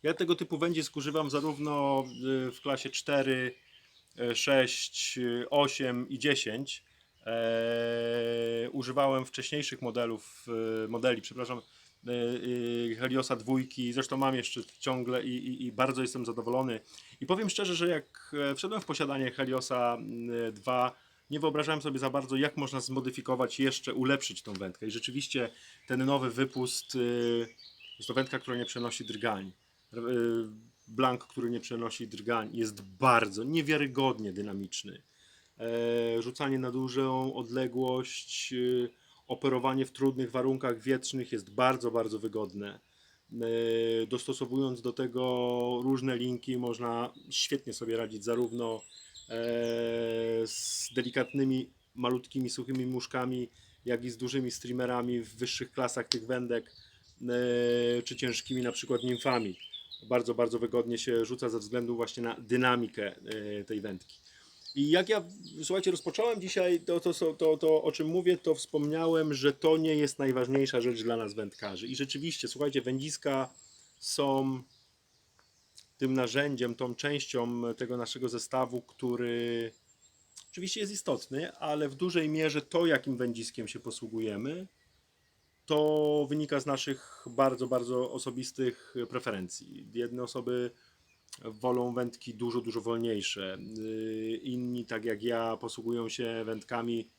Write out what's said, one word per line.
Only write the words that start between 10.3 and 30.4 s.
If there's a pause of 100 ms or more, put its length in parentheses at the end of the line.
y,
modeli,
przepraszam,
y,
y,
Heliosa
dwójki,
zresztą
mam
jeszcze (200)
ciągle
i,
i,
i
bardzo
jestem
zadowolony. (400)
I
powiem
szczerze,
że
jak, (160)
e,
wszedłem
w
posiadanie
Heliosa,
mm,
dwa, (360)
nie
wyobrażałem
sobie
za
bardzo,
jak
można
zmodyfikować,
jeszcze
ulepszyć
tą
wędkę.
I
rzeczywiście (360)
ten
nowy
wypust,
y, (520)
jest
to
wędka,
która
nie
przenosi
drgań. (400)
R-,
y, (400)